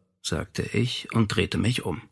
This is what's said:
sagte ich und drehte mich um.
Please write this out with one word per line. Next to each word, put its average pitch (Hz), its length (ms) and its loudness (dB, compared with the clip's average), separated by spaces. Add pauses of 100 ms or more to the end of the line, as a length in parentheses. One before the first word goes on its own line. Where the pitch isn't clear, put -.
(220)
sagte - 420 -4
ich - 500 -2
und 113 160 4
drehte 92 280 0
mich 101 260 2
um. 85 180 -4 (100)